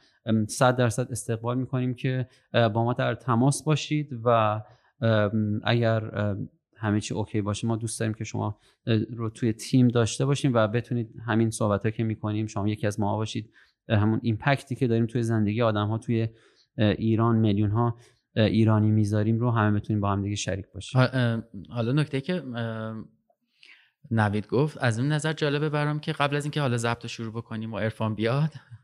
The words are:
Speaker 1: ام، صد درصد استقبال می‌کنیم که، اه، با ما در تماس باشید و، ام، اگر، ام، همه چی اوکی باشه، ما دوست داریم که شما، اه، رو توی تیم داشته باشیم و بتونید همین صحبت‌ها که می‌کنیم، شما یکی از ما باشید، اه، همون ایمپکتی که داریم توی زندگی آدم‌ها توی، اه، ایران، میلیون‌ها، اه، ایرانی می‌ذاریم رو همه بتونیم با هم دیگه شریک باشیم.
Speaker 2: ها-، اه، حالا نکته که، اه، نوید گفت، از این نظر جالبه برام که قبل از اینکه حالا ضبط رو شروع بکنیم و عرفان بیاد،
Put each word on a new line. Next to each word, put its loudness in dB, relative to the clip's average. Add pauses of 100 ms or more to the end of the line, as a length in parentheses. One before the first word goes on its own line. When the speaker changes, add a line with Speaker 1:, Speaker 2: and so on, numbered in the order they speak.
(260)
Speaker 1:
ام، 2
صد 2
درصد 0
استقبال -4
می‌کنیم -2
که، -4 (260)
اه، 4
با 0
ما 0
در -2
تماس 2
باشید -2 (140)
و، 4 (400)
ام، 2
اگر، 0
ام، -4 (280)
همه 2
چی -8
اوکی -2
باشه، -2
ما 0
دوست -6
داریم -2
که -10
شما، -4 (280)
اه، 2 (180)
رو -4
توی -2
تیم 4
داشته 2
باشیم 0
و 4
بتونید -4 (160)
همین 2
صحبت‌ها 0
که -4
می‌کنیم، -4
شما -4
یکی -2
از -2
ما 0
باشید، -6 (360)
اه، 4
همون 2
ایمپکتی -2
که 0
داریم 2
توی -4
زندگی 0
آدم‌ها 0
توی، -2 (560)
اه، 4
ایران، 2
میلیون‌ها، 2 (380)
اه، 4
ایرانی 4
می‌ذاریم 2
رو 0
همه 2
بتونیم -2
با 0
هم -2
دیگه -4
شریک -6
باشیم. 0
Speaker 2:
ها-، 4
اه، 0 (260)
حالا -4
نکته -2
که، -6 (120)
اه، -6 (1160)
نوید 0
گفت، -2
از 0
این 0
نظر -2
جالبه -2
برام -2
که -6
قبل 0
از -4
اینکه -2
حالا 2
ضبط -2
رو -10
شروع -8
بکنیم -8
و -6
عرفان -2
بیاد، 0 (300)